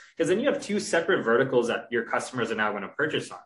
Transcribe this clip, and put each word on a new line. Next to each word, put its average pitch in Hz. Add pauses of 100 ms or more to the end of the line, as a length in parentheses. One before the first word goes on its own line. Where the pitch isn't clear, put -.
(180)
'Cause 165
then 190
you 277
have 190
two 202
separate 170
verticals 120
that 101
your 117
customers 120
are 110
now 107
gonna 98
purchase -
on, -